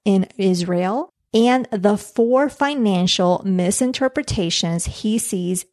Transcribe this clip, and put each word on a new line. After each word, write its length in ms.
in 220
Israel 720
and 380
the 260
four 520
financial 960
misinterpretations 1400
he 320
sees 540